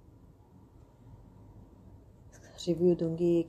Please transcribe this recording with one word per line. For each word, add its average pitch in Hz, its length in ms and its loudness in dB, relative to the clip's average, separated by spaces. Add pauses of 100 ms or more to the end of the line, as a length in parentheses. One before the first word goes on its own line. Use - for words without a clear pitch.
(2750)
review 175 280 2
दूंगी 170 420 0
ये 170 120 0